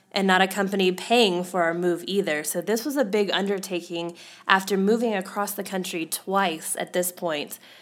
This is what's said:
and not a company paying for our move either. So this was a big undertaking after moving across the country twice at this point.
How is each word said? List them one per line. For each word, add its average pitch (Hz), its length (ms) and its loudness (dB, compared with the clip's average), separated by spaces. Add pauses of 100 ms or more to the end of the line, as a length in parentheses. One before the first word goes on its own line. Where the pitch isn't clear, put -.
(120)
and 196 140 2
not 185 160 6
a 190 40 6
company 190 460 0
paying 185 520 4
for 180 180 -2
our 165 100 2
move 175 340 -2
either. 180 380 0
So 180 160 -2
this 220 240 -2
was 285 140 -2
a 254 80 2
big 202 240 2
undertaking 175 840 -4 (320)
after 190 300 2
moving 220 380 2
across 202 380 -4
the 202 120 -6
country 180 400 -6
twice 180 760 -2
at - 140 -6
this 180 180 0
point. 151 480 -6 (240)